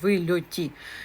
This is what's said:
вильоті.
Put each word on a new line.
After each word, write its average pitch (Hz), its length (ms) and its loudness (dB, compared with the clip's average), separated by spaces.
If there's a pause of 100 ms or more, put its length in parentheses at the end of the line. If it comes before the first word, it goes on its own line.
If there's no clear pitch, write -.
вильоті. 175 680 2 (340)